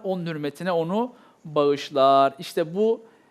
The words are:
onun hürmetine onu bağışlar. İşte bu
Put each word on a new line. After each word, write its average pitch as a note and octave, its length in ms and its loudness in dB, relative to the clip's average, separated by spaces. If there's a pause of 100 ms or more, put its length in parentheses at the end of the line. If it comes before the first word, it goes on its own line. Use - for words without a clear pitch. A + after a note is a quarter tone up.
onun F#3 220 -4
hürmetine D#3+ 460 -6
onu F#3 400 -2 (320)
bağışlar. C#3 920 2
İşte E3+ 360 -6
bu A3 280 0 (280)